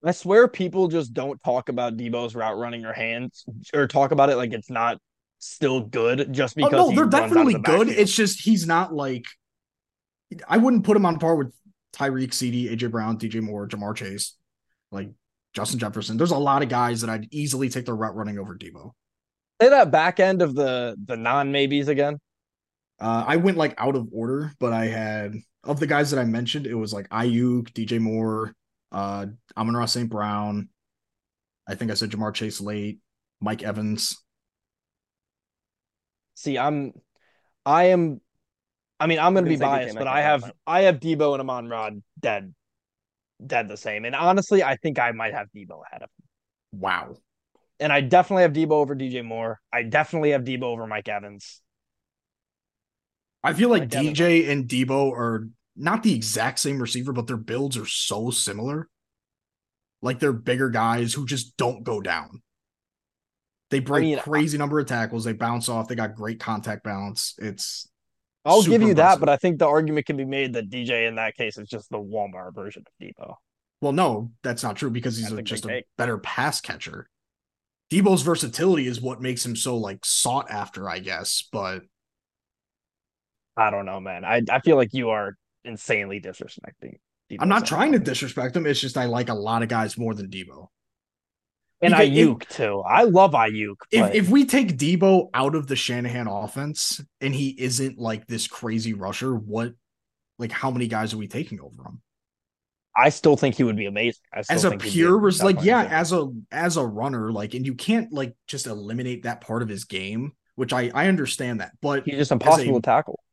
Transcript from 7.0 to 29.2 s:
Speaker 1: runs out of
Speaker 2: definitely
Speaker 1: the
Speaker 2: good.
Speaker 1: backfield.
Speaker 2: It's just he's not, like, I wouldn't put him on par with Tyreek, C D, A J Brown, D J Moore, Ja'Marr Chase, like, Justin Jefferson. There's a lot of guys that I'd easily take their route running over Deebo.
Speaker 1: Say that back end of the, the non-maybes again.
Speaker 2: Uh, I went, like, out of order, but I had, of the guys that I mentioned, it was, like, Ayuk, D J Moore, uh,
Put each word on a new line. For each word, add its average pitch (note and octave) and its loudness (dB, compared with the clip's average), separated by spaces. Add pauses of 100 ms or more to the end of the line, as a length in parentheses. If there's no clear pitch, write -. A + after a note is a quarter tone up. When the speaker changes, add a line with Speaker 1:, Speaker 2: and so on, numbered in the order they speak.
Speaker 1:
runs - 4
out D4 4
of - -2
Speaker 2:
definitely D#4 6
Speaker 1:
the D3 0
Speaker 2:
good. D#3 4 (100)
Speaker 1:
backfield. G#3 0
Speaker 2:
It's G3+ 4
just G#3 0
he's F#3+ 4
not, E3 0
like, C3+ -6 (1200)
I F3+ 4
wouldn't A#3 6
put G#3+ 6
him G3+ 6
on E3 2
par E3 4
with C3+ -2 (400)
Tyreek, C3 -2
C B2+ -2
D, B2 -2
A A#2 -4
J A#2+ -4
Brown, A2+ -2
D A2+ -6
J A2+ -4
Moore, G#2 -6
Ja'Marr G#2 -6
Chase, G2+ -10 (560)
like, G2 -10 (440)
Justin A2 -6
Jefferson. G#2+ -6
There's E3+ 2
a D3+ 2
lot C#3 2
of C3 -4
guys A#2+ 0
that A2+ -6
I'd A2+ -8
easily C3+ -4
take B2 -8
their A#2+ -6
route G#2+ -6
running G#2 -6
over G2 -10
Deebo. - -18 (680)
Speaker 1:
Say A#3+ 10
that C4 8
back D#3+ 4
end F#3+ 6
of D3 0
the, B2+ 0
the A#2 -8
non-maybes C#3 0
again. C#3+ 0 (800)
Speaker 2:
Uh, A2+ -2
I D3 2
went, F3 2
like, D3+ 0
out C#3 0
of A#2 -4
order, C3+ -4
but A#2+ -2
I A2+ 0
had, G#2+ -6 (300)
of C#3+ -4
the D3+ -2
guys D3 2
that C#3 0
I B2 0
mentioned, A#2+ -4
it A#2 -6
was, G#2+ -6
like, G2 -10
Ayuk, A#2+ 0
D A2+ -6
J A#2 -2
Moore, A2 -2 (380)
uh, G2 -6 (280)